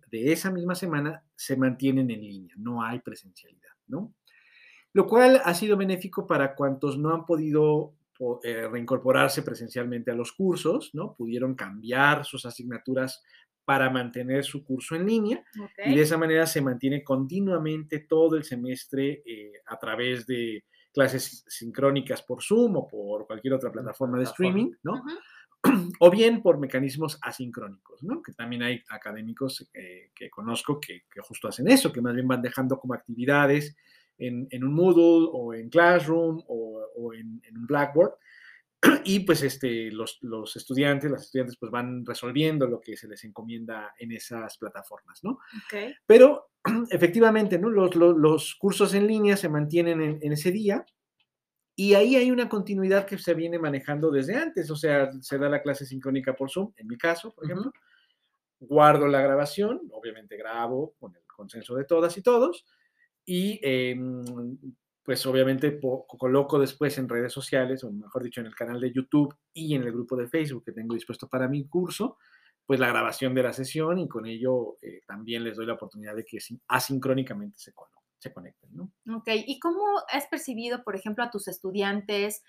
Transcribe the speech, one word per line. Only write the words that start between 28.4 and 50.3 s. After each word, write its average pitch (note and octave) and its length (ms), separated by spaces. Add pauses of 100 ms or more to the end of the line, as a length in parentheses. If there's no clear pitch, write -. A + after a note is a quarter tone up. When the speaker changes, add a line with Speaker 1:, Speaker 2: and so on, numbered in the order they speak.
Speaker 1:
hay A#2+ 240
académicos, A2 840
eh, F#2 420
que - 140
conozco A#2 500
que, F2+ 240 (100)
que - 80
justo - 280
hacen B2 180
eso, B3+ 240
que A#2+ 100
más A#2+ 140
bien B2+ 120
van B2+ 140
dejando B2+ 380
como B2+ 140
actividades C#3+ 840 (420)
en, B2 320
en B2+ 140
un C3+ 100
Moodle E3+ 600
o A#2+ 200
en A2+ 160
Classroom E3 800
o, A2 340 (140)
o A#2 180
en, A2+ 300
en A2+ 140
un A#2 100
Blackboard. C#3+ 460 (680)
<clears throat> - 240
Y, G3 160
pues, E3 200
este, A#2+ 500
los, A2 300
los A2 340
estudiantes, C#3 540
las C3 140
estudiantes, B2 340
pues, A2+ 140
van B2 340
resolviendo C3+ 600
lo A#2 120
que G#2+ 160
se - 120
les G#2+ 160
encomienda A2+ 760
en A#2 140
esas A2+ 480
plataformas, - 640
¿no? G3 80
Speaker 2:
Ok. A3 640 (100)
Speaker 1:
Pero, B3+ 460 (120)
<clears throat> A#3 280
efectivamente, G3+ 640
¿no? G3 120
Los, F#3+ 260
los, E3+ 200
los D#3 400
cursos G3 380
en G3+ 140
línea G#3+ 280
se F#3+ 140
mantienen D#3+ 520
en, D3+ 200
en D3 120